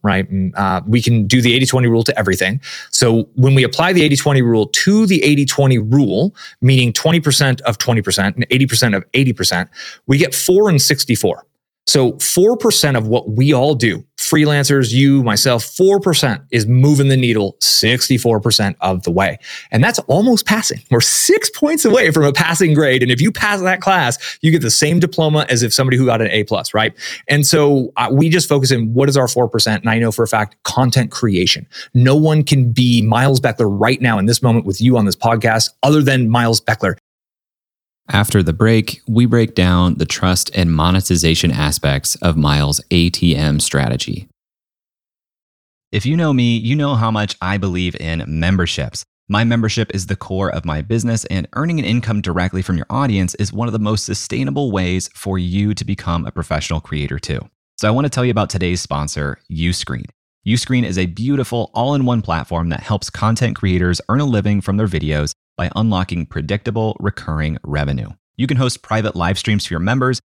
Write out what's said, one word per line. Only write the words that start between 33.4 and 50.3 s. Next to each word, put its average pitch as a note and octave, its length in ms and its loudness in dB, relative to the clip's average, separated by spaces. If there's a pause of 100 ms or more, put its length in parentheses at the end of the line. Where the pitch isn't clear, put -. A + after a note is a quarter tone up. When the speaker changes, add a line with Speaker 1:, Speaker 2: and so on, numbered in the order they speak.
Speaker 1:
Beckler A#2 280 0
right G#2+ 320 0
now A#2 180 2
in F#2+ 60 0
this A#2 160 0
moment A#2 240 2
with F#2+ 140 -4
you B2 160 4
on A2 80 2
this F#2+ 140 0
podcast A2+ 540 0 (120)
other D3+ 180 4
than C3 280 2
Miles A#2 320 2
Beckler. - 340 -2 (1120)
Speaker 2:
After G2+ 340 2
the E2 80 0
break, G#2+ 560 0
we A#2 180 4
break A2+ 300 0
down F2+ 380 2
the D#2+ 120 -2
trust - 480 -2
and E2+ 200 0
monetization E2 800 0
aspects - 640 -2
of D#2+ 200 -2
Miles' D2 460 0 (100)
A F2 180 2
T E2+ 240 0
M D2 280 0
strategy. C2 640 -4 (1700)
If G#2 120 -2
you D3+ 120 0
know D#3 160 0
me, A#2+ 240 2
you A#2 180 -2
know C#3+ 200 0
how A2+ 160 0
much G#2 300 -4
I G2 160 -2
believe F2+ 380 -2
in D#2+ 320 -6
memberships. E2 800 -2 (240)
My G#2+ 160 0
membership A2+ 500 -2
is F#2 120 -6
the G2+ 100 -6
core F#2+ 320 -6